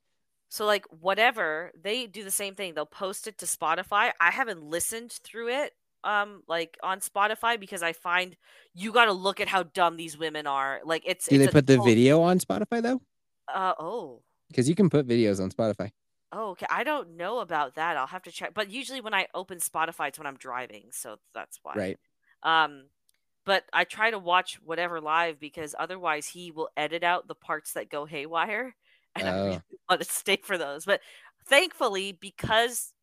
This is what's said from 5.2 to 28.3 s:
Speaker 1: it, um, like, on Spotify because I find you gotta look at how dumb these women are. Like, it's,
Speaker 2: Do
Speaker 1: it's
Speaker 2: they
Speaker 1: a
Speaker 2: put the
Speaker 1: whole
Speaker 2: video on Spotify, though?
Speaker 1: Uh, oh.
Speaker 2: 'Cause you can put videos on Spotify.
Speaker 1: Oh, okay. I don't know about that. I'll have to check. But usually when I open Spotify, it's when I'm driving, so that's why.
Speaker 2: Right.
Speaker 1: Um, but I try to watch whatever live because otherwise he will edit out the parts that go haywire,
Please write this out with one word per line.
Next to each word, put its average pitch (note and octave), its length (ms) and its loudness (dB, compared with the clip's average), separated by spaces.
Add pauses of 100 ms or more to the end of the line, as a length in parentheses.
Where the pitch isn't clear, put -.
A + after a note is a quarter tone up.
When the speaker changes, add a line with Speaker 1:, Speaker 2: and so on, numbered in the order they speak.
Speaker 1:
it, C#4 240 -2 (320)
um, G3+ 420 -2
like, E3 360 -4
on F#3+ 180 -2
Spotify A3 580 0
because F#3+ 240 -10
I E3 120 0
find F3+ 420 0 (380)
you G3 180 -8
gotta A3+ 220 8
look F#3 260 -2
at G3 80 0
how F#3+ 140 2
dumb E3+ 340 2
these D#3+ 220 -10
women D3+ 280 -4
are. C#3 380 -2
Like, D#3+ 220 -2
it's, F3+ 220 -4
Speaker 2:
Do C#3 80 8
Speaker 1:
it's - 20 10
Speaker 2:
they C3+ 80 8
Speaker 1:
a - 60 4
Speaker 2:
put C#3+ 140 6
the C3+ 100 8
Speaker 1:
whole A2 100 6
Speaker 2:
video B2 340 8
on F3+ 180 6
Spotify, G#3+ 440 -2
though? B3+ 180 0 (480)
Speaker 1:
Uh, F#3 300 0
oh. D#3+ 440 -8 (320)
Speaker 2:
'Cause C3 140 4
you F3 60 4
can F#3+ 160 6
put D3 160 2
videos A2 360 4
on F#2+ 80 -2
Spotify. G#2 400 -2 (440)
Speaker 1:
Oh, G#3 160 -6
okay. - 200 -12
I F#3 120 0
don't A#3+ 340 -4
know G3+ 240 -6
about D#3+ 340 -4
that. D#3+ 240 -2
I'll C3 80 -2
have F3+ 160 -12
to E3 100 -18
check. E3+ 220 -10
But G3+ 160 -4
usually B3+ 320 -10
when G#3+ 100 -8
I F#3+ 220 0
open F#3 240 -10
Spotify, D#3+ 500 -2
it's C#3 100 -12
when D3+ 80 -10
I'm C3+ 120 -10
driving, A#2+ 520 -10
so A2 280 -12 (160)
that's - 280 -12
why. D2 140 -12
Speaker 2:
Right. G2 220 -6 (440)
Speaker 1:
Um, D3 460 0 (560)
but F#3+ 280 2
I F3 120 4
try A3 260 0
to G#3+ 80 -4
watch F3+ 440 0
whatever E3 380 -4
live D#3 400 0
because D3+ 380 -12
otherwise E3 500 -4
he F3 220 -14
will D#3 260 -8
edit D#3+ 280 -4
out F3 240 2
the D#3+ 60 -12
parts - 400 -8
that C#3+ 160 -8
go D3 160 -8
haywire, E3 680 -4 (200)